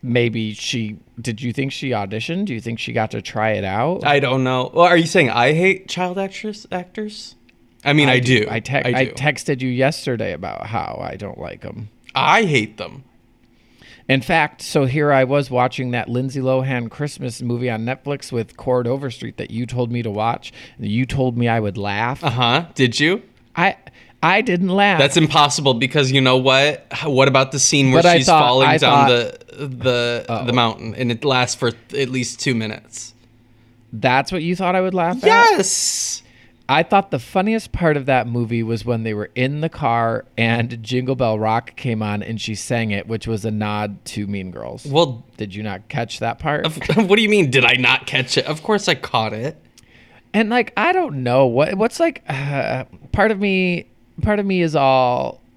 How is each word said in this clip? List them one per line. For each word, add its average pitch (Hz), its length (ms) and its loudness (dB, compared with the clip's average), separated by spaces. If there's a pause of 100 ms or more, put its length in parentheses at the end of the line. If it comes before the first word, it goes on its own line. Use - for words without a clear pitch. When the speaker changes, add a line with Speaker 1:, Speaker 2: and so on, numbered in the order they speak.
Speaker 1:
maybe 117 520 0
she, 107 440 -6 (220)
did 117 220 -6
you 120 120 -4
think 135 180 -4
she - 200 -8
auditioned? 113 540 -4
Do 175 80 -6
you 113 80 -8
think 117 180 -8
she 120 140 -8
got 110 180 -2
to 113 100 -6
try 110 300 -2
it 98 120 -2
out? 113 420 -2
Speaker 2:
I 143 140 4
don't 131 240 0
know. 127 300 -2
Well, 175 120 6
are 175 120 6
you 165 100 4
saying 160 220 4
I 123 240 4
hate 180 340 0
child 180 300 -4
actress, 196 540 -8
actors? 202 640 -10 (500)
I 143 80 2
mean, 147 160 4
I, 131 40 4
Speaker 1:
I 127 60 4
Speaker 2:
do. 120 260 4
Speaker 1:
do. - 40 -8
I 110 100 -4
te-, 127 180 -6
Speaker 2:
I - 40 0 (140)
Speaker 1:
I 131 100 2
Speaker 2:
do. - 60 -8
Speaker 1:
texted 139 500 -4
you 131 80 -2
yesterday 127 640 -2
about 73 340 -10
how 104 340 -6
I - 160 -8
don't 101 200 -12
like - 280 -12
'em. - 240 -12 (260)
Speaker 2:
I 151 280 4
hate 131 340 0
them. 104 260 -12 (1040)
Speaker 1:
In 131 120 2
fact, 160 400 0
so - 240 0
here 147 280 0
I 131 100 4
was 135 260 0
watching 127 420 -2
that 120 180 -4
Lindsay 131 320 -4
Lohan 131 500 -2
Christmas 139 500 -8
movie 120 280 -2
on 113 160 -4
Netflix 135 480 -6
with 113 240 -4
Cord 127 280 0
Overstreet 123 520 -6
that - 120 -8
you 117 160 -6
told 123 280 -4
me 120 80 -2
to 113 100 -4
watch. 107 400 -4 (260)
You 113 280 -2
told 127 320 0
me 120 100 2
I 117 140 2
would 101 160 -4
laugh. 104 440 -4
Speaker 2:
Uh-huh. 127 440 2 (100)
Did 123 240 2
you? 175 220 2 (340)
Speaker 1:
I, 185 220 0 (440)
I 185 200 4
didn't 185 280 0
laugh. 196 300 4
Speaker 2:
That's 139 160 4
impossible 151 600 4
because 131 360 0
you 135 80 4
know 131 180 4
what? 131 540 2
H-, - 140 -8
what 135 240 4
about 131 240 2
the 143 60 -2
scene 135 320 4
where 165 120 6
Speaker 1:
But 175 60 8
I 175 80 6
Speaker 2:
she's - 80 2
Speaker 1:
thought, 160 200 6
Speaker 2:
falling 131 220 4
Speaker 1:
I 156 100 4
Speaker 2:
down 139 300 6
Speaker 1:
thought 120 400 0
Speaker 2:
the, 143 200 -12
the, 120 600 -2
Speaker 1:
Uh-oh. 113 200 -4
Speaker 2:
the 120 60 0
mountain 113 420 0
and 123 140 -2
it 120 140 -4
lasts 127 320 0
for 120 160 -2
th-, - 340 -4
at 123 60 -8
least 127 300 -6
two 135 140 0
minutes? - 580 -8 (800)
Speaker 1:
That's 127 400 0
what 165 100 -4
you 170 120 0
thought 180 200 0
I 185 60 2
would 185 120 -2
laugh 180 240 0
at? 262 80 -8
Speaker 2:
Yes! - 920 2 (500)
Speaker 1:
I 143 120 2
thought 196 300 0
the 135 80 -2
funniest 208 540 -4
part 156 240 0
of 135 80 -4
that 127 200 0
movie 117 380 -2
was 110 220 -4
when 117 180 -2
they 110 100 -4
were 104 220 -6
in 135 240 -2
the 156 80 -2
car 117 560 -2 (140)
and 117 440 0
Jingle 127 360 -2
Bell 113 200 0
Rock 110 380 -2
came 113 260 -4
on 104 220 -4
and 110 160 -8
she 110 160 -6
sang 113 360 -4
it, 101 140 -4
which 110 220 -6
was 110 160 -4
a 110 80 -2
nod 104 540 -4
to 104 220 -8
Mean 98 220 -6
Girls. 62 360 -12
Speaker 2:
Well, 139 400 0 (100)
Speaker 1:
Did 101 180 -10
you 104 80 -8
not 101 280 -10
catch - 300 -6
that 117 200 -4
part? 151 260 -2
Speaker 2:
of, 160 120 -4
<laughs> - 180 0 (140)
what 202 80 8
do 233 40 4
you 214 60 4
mean, 196 240 4
did 127 140 4
I 123 80 6
not 127 340 2
catch 131 300 0
it? 135 80 0
Of 151 180 -6
course 208 240 0
I 160 80 2
caught 110 380 -2
it. 123 240 -8 (760)
Speaker 1:
And, 208 160 2
like, 240 280 0
I 320 160 0
don't 254 280 -2
know. 127 260 4
What, 139 280 2
what's, 220 240 -2
like, 339 300 0
uh, 139 560 -4 (260)
part 214 200 2
of 196 100 -2
me 185 460 0 (340)
part 208 180 0
of 202 60 -2
me 185 160 0
is 160 140 0
all 131 640 2 (160)